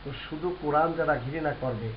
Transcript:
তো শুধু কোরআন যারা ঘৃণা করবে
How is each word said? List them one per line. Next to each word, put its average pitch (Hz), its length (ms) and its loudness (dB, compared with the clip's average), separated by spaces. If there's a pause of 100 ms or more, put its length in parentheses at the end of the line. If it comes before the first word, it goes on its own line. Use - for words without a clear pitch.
তো 143 80 -6 (180)
শুধু 170 320 -2
কোরআন 151 320 4
যারা 151 260 2 (120)
ঘৃণা 151 300 0
করবে 117 360 -2